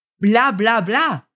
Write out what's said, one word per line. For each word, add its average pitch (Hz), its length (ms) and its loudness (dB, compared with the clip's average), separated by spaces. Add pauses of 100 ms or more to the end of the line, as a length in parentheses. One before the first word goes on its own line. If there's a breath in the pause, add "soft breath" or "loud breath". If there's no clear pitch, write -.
(200)
bla 226 320 2
bla 214 280 0
bla. 214 560 -4